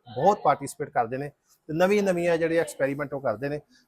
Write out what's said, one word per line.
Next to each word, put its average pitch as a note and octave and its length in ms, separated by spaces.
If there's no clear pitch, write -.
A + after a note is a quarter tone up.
ਬਹੁਤ F#3 260
ਪਾਰਟੀਸਪੇਟ C#3 480
ਕਰਦੇ B2 260
ਨੇ C#3+ 120
ਤੇ - 440
ਨਵੀਆਂ F#3+ 300
ਨਵੀਆਂ F3 340
ਜਿਹੜੇ E3 200
ਐਕਸਪੈਰੀਮੈਂਟ C#3+ 580
ਉਹ C3+ 60
ਕਰਦੇ A#2+ 280
ਨੇ। D3 120